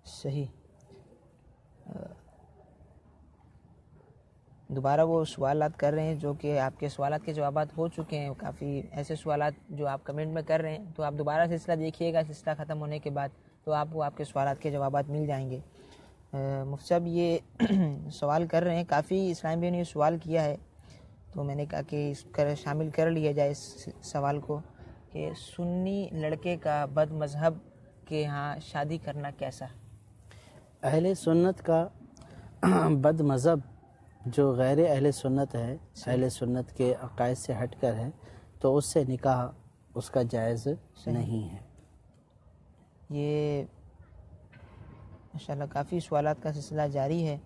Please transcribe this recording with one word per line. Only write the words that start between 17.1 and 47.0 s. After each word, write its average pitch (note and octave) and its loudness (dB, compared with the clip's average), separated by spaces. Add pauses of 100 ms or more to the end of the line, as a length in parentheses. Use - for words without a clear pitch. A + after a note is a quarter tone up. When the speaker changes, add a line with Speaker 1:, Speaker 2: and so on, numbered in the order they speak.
Speaker 1:
<clears throat> D#3 2
سوال D#3 2
کر E3 2
رہے E3+ 2
ہیں، F3 0
کافی F#3 2
اسلام E3 -2
بھائی F3 0
نے F3 0
یہ F3 0
سوال D#3 2
کیا D#3+ 0
ہے، D3 0 (800)
تو C#3+ -4
میں C#3+ -4
نے D3 -2
کہا D3+ -4
کہ D3 -4
اس C#3 -10
کا D3 2
شامل D3+ -4
کر E3 2
لیا D#3 2
جائے C#3+ 2
اس - -10 (120)
سوال C#3+ -2
کو، D3 -4 (520)
کہ D3+ -6 (260)
سنی F#3 -2
لڑکے D#3 -2
کا D3 0
بد D#3 2
مذہب D3+ 0 (520)
کے D3+ -2
ہاں C#3+ -4
شادی D3+ -4
کرنا C#3+ -6
کیسا؟ C3 -8 (1160)
Speaker 2:
اہل D#3+ 4
سنت F3 4
کا E3 4 (720)
<clears throat> F3 6
بد D3+ 6
مذہب C#3+ 6 (640)
جو C3+ 4
غیر C3 4 (120)
اہل C#3+ 4
سنت C3+ 0
ہے، A#2+ -4 (180)
Speaker 1:
صحیح۔ - -2
Speaker 2:
اہل B2+ 4
سنت B2 -2
کے B2+ 4
عقائد B2 -2
سے - -6 (100)
ہٹ A#2+ -6
کر A#2+ 2
ہے، A#2 -4 (500)
تو C#3 6
اس C#3+ 4
سے D3+ 2
نکاح B2+ 2 (480)
اس A#2 -6
کا B2+ 2
جائز A#2 0
Speaker 1:
صحیح۔ C#3 -4
Speaker 2:
نہیں G#2+ -2
ہے۔ G2 -12 (1500)
Speaker 1:
یہ D3 0 (1700)
ماشاءاللہ C#3+ -6
کافی D3 -2
سوالات D3+ 2
کا D#3 -4
سلسلہ D3 -4 (100)
جاری D3+ 0